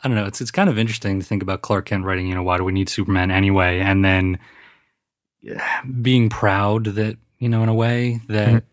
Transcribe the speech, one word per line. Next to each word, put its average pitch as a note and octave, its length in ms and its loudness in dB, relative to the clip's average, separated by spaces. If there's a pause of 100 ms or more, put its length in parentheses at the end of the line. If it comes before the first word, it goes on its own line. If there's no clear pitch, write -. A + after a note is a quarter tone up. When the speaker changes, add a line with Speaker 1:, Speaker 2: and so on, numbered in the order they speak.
Speaker 1:
I C3 40 0
don't A#2+ 80 2
know, G2+ 100 0
it's, - 140 -10
it's A#2+ 120 -8
kind F#3+ 180 2
of G#2+ 80 0
interesting A2 400 -2
to F#2+ 80 -6
think G2 160 -2
about F#2+ 200 -4
Clark G2 240 -2
Kent F#2+ 180 -2
writing, F#2 240 -2
you F#2 80 -4
know, F2+ 80 -4
"Why F2+ 140 0
do F#2 60 -2
we F#2+ 80 0
need F#2+ 160 0
Superman F#2 440 0
anyway?" F#2 480 2
And G2 240 2
then, F#2 340 2 (1040)
yeah, - 420 -8
being B2 440 2
proud G#2 560 0
that, G#2+ 320 -4 (240)
you A#2+ 80 -2
know, A2+ 160 2
in A2+ 40 2
a A2+ 60 2
way A#2 540 0
that, G#2+ 200 0
Speaker 2:
Mm-hmm. A#2 100 6 (140)